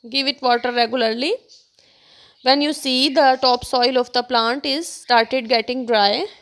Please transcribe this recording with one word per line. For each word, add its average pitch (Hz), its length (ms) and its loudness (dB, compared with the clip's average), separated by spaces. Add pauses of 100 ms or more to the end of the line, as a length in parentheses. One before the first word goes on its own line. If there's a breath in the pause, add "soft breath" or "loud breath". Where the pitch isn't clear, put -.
Give 269 200 -2
it 269 120 -6
water 247 300 0
regularly. 240 640 -2 (1080 soft breath)
When 277 200 2
you 294 100 0
see 269 400 0
the 262 300 4
topsoil 247 560 0
of 247 140 -2
the 247 100 0
plant 247 420 -2
is 294 240 -4
started 233 600 0
getting 240 380 -2
dry 220 400 2 (160)